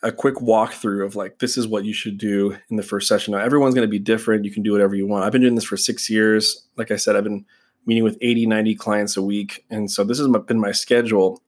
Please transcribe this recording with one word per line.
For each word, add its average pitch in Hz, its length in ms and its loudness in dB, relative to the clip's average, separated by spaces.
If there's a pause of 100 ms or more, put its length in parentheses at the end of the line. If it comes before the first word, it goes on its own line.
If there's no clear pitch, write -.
a 110 100 -2
quick 135 240 -2
walkthrough 110 680 0
of, 101 120 -8
like, 98 240 -10
this 123 180 -2
is 117 80 -2
what 107 180 -4
you 107 80 -6
should 104 240 -8
do 101 400 -2 (140)
in 113 60 -4
the 104 60 -2
first - 260 -4
session. 107 240 0
Now, 101 60 -2
everyone's 131 360 2
gonna 120 120 2
be 107 120 -2
different. 107 460 0
You 101 60 -4
can 107 120 -6
do 104 100 0
whatever 101 220 4
you 98 120 -2
want. 101 180 -2
I've 107 80 -2
been 127 100 4
doing 123 140 4
this 110 80 -2
for 101 120 -6
six - 320 -4
years. 107 580 2 (100)
Like 113 140 -6
I 107 60 0
said, 104 200 2
I've 104 80 0
been 104 200 -6 (420)
meeting 113 180 2
with 107 180 0
eighty, 117 240 2
ninety 110 280 2
clients 104 440 -2
a 95 40 -2
week. 101 460 -6
And 107 220 -6
so - 140 -2
this 120 140 -2
has 143 100 0
my, 117 100 4
been 113 220 -2
my 101 120 -2
schedule. 107 760 2